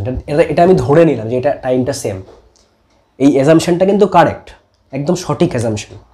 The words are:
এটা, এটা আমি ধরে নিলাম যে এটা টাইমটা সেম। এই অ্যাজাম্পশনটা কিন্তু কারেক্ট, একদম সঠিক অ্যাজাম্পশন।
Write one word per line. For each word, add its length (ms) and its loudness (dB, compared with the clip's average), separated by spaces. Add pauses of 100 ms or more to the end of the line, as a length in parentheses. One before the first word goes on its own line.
(280)
এটা, 140 0
এটা 220 0
আমি 100 4
ধরে 320 4
নিলাম 240 -2
যে 80 -2
এটা 140 -2
টাইমটা 420 -2
সেম। 280 -8 (960)
এই 160 4
অ্যাজাম্পশনটা 520 2
কিন্তু 220 2
কারেক্ট, 400 0 (440)
একদম 240 -4
সঠিক 340 -2
অ্যাজাম্পশন। 460 -6 (180)